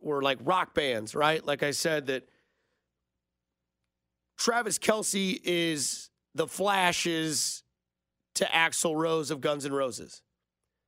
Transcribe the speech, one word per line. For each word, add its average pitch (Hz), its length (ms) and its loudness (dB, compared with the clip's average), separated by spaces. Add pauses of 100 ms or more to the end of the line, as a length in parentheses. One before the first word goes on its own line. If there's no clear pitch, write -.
were 143 220 -2
like 135 200 2
rock 175 320 0
bands, 120 420 0
right? 151 280 2
Like 143 200 0
I 143 80 2
said, 151 340 0
that 131 220 -4 (2000)
Travis 226 420 0
Kelce 196 640 0
is 165 680 -2 (260)
the 160 100 0
Flash's 170 1200 0 (720)
to - 80 2
Axl 165 500 2
Rose 160 380 0
of 143 80 -6
Guns 147 260 -2
N' 139 60 -4
Roses. 127 500 -4 (640)